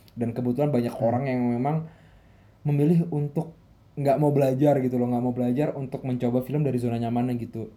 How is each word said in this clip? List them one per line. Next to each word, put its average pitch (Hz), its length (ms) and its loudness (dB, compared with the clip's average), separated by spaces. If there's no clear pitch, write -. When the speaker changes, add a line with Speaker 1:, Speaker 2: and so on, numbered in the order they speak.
Speaker 1:
Dan 117 220 -4
kebetulan 123 400 0
banyak 120 160 0
Speaker 2:
Hmm. - 160 -4
Speaker 1:
orang 120 220 0
yang 127 200 -2
memang 139 380 -2
memilih 147 440 4
untuk 147 460 -4
nggak 139 240 2
mau 147 140 4
belajar 139 500 4
gitu 127 160 0
loh, 120 80 2
nggak 123 160 0
mau 123 100 0
belajar 123 400 0
untuk 135 300 -8
mencoba 123 400 0
film 143 240 -2
dari 123 160 0
zona 117 160 -2
nyamannya 120 400 -2
gitu. 113 400 -10